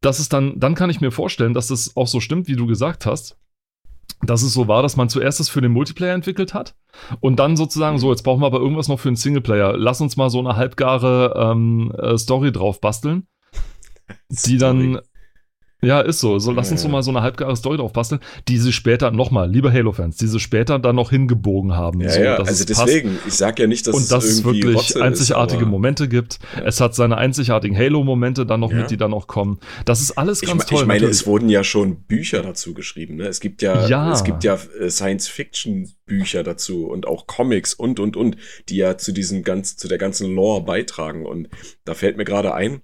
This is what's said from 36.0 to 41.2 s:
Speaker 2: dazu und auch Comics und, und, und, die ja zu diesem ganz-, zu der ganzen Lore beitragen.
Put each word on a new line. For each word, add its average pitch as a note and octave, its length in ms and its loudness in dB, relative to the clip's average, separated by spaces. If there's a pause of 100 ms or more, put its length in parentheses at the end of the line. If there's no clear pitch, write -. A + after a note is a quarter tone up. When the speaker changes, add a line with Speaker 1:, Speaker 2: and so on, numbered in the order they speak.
Speaker 2:
dazu F2 460 -6
und E2+ 180 -8
auch D#2 200 -6
Comics A#2+ 480 -2
und, A#2 260 -2
und, G#2 160 -2
und, A2+ 200 0 (320)
die F#2 80 -4
ja F#2 220 0
zu - 140 -6
diesem F#2+ 320 -4
ganz-, F#2+ 320 -4
zu - 120 -12
der F2+ 100 -2
ganzen F#2+ 360 -2
Lore F#2+ 300 2
beitragen. E2 600 -6